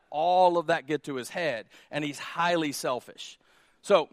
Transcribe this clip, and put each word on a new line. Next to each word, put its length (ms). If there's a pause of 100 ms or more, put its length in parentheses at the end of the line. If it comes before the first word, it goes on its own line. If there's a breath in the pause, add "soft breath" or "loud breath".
(100)
all 480
of 80
that 200
get 180
to 100
his 160
head, 360 (260 loud breath)
and 120
he's 140
highly 540
selfish. 640 (440 soft breath)
So 300